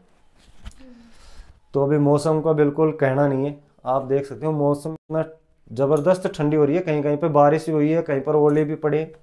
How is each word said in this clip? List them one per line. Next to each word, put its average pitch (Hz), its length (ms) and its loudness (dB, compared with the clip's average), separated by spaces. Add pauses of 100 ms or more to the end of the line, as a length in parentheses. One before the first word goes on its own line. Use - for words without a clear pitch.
(1700)
तो 139 100 0
अभी 147 140 2
मौसम 147 440 2
का 160 120 0
बिल्कुल 151 380 0
कहना 143 360 0
नहीं 135 180 -2
है, 143 180 -8 (220)
आप 131 160 0
देख 139 240 -2
सकते 123 200 -12
हो 156 60 -2
मौसम 147 420 -2
इतना 156 320 -6 (460)
ज़बरदस्त 147 560 0
ठंडी 151 300 -2
हो 147 80 4
रही 143 100 2
है, 185 60 0
कहीं 151 220 -2
कहीं 147 140 0
पे 170 100 -2
बारिश 147 380 4
भी 165 60 -4
हुई 151 180 2
है, 165 120 0
कहीं 139 200 -4
पर 151 140 0
ओले 151 280 4
भी 151 120 -6
पड़े, 151 480 -4